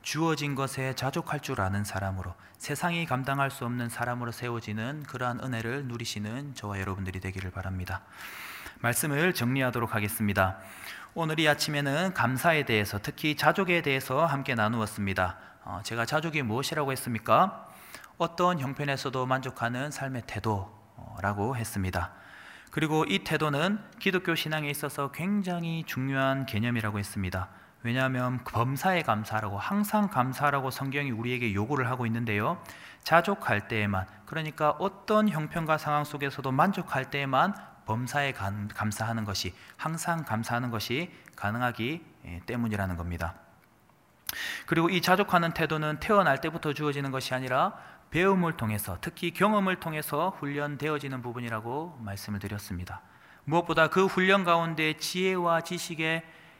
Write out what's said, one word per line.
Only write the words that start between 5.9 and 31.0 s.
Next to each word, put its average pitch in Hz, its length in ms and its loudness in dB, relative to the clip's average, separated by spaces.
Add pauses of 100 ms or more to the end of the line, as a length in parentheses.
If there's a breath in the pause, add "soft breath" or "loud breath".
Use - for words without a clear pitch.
저와 101 260 -6
여러분들이 95 400 -2
되기를 95 300 -6
바랍니다. 92 540 -6 (760 loud breath)
말씀을 147 520 2
정리하도록 120 600 0
하겠습니다. 101 640 2 (560 loud breath)
오늘 156 240 0
이 156 100 8
아침에는 147 640 2
감사에 135 520 4
대해서, 104 360 2
특히 151 340 -2
자족에 175 460 4
대해서 135 420 2
함께 139 300 0
나누었습니다. 107 840 0 (260 loud breath)
어, 90 200 -10
제가 117 220 -2
자족이 151 380 -2
무엇이라고 135 480 0
했습니까? 127 760 2 (520 loud breath)
어떤 175 420 2
형편에서도 135 680 -2
만족하는 127 680 -2
삶의 131 360 -6
태도라고 101 1300 -2
했습니다. 92 560 -2 (580 loud breath)
그리고 156 360 2
이 196 140 0
태도는 156 600 0 (180)
기독교 175 380 0
신앙에 156 340 -2
있어서 143 440 -4
굉장히 170 720 -2
중요한 135 600 0
개념이라고 110 540 0
했습니다. 92 480 -2 (340 loud breath)
왜냐하면 127 600 0
범사에 139 600 0
감사하라고, 107 540 0
항상 208 520 2
감사하라고 131 600 2
성경이 135 420 -2